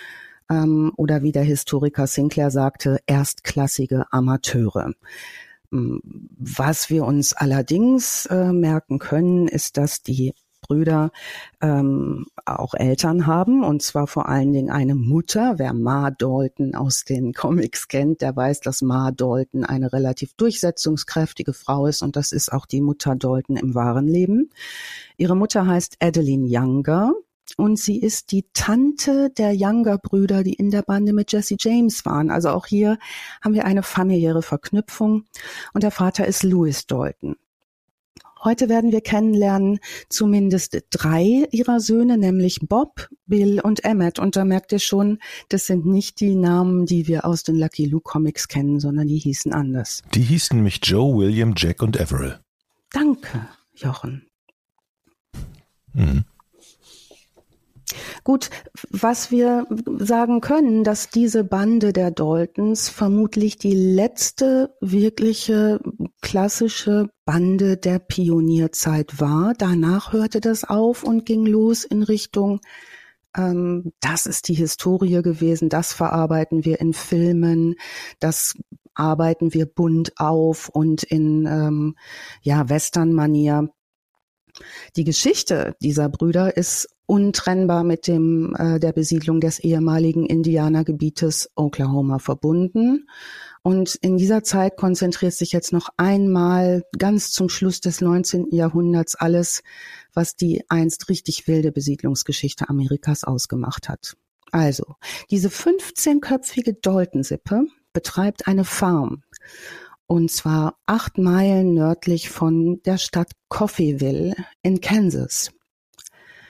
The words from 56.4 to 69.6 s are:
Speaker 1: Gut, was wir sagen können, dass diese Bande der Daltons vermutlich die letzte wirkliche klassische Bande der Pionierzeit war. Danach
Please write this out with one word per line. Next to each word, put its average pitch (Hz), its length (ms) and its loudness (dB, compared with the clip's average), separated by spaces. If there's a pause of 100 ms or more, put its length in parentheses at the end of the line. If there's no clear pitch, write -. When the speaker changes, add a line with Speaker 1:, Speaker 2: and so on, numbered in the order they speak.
Speaker 1:
Gut, 269 260 0 (400)
was 226 400 -2
wir 240 380 2 (300)
sagen 233 420 2
können, 247 420 2
dass 214 280 -2
diese 226 340 2
Bande 208 480 2
der 185 180 2
Daltons 170 760 -2
vermutlich 208 680 0
die 196 200 0
letzte 247 1040 2
wirkliche 214 1000 0 (440)
klassische 208 840 0 (160)
Bande 185 520 2
der 180 240 0
Pionierzeit 160 1200 0
war. 156 360 2
Danach 180 560 0